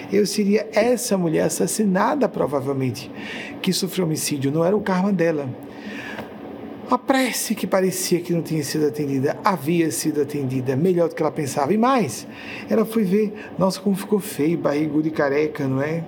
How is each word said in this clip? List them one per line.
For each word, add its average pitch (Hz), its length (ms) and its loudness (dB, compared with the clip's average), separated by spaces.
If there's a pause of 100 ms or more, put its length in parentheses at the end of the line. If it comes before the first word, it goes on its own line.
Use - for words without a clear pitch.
(120)
Eu 202 140 4
seria 208 480 2
essa 220 440 2
mulher 170 260 2
assassinada, 202 840 2
provavelmente, 131 840 -2 (520)
que 190 100 0
sofreu 180 340 0
homicídio. 143 460 0
Não 165 140 2
era 190 100 4
o 202 60 2
karma 196 320 2
dela." 165 340 2 (1500)
A 247 60 4
prece 262 560 0
que - 100 -4
parecia 185 540 2
que 170 120 -4
não 170 120 0
tinha 156 200 -2
sido 151 220 0
atendida, 139 580 0
havia 165 460 2
sido 147 320 0
atendida, 135 540 -2
melhor 170 340 2
do - 60 -12
que 165 80 -2
ela 147 80 0
pensava. 143 420 0
E 214 40 4
mais, 226 500 2 (420)
ela 214 160 4
foi 220 180 0
ver, 202 300 2 (240)
nossa, 185 240 0
como 202 140 2
ficou 196 240 0
feio, 156 400 0
barrigudo 151 480 2
e - 20 -2
careca, 151 580 0
não 135 140 0
é? 165 260 -2